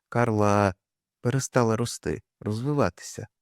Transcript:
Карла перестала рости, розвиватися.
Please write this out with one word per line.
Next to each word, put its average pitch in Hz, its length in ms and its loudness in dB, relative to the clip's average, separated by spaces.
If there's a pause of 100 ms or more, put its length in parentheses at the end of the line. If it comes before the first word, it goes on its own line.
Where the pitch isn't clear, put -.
Карла 104 680 2 (480)
перестала 123 540 0
рости, 110 460 -6 (180)
розвиватися. 113 840 -4 (160)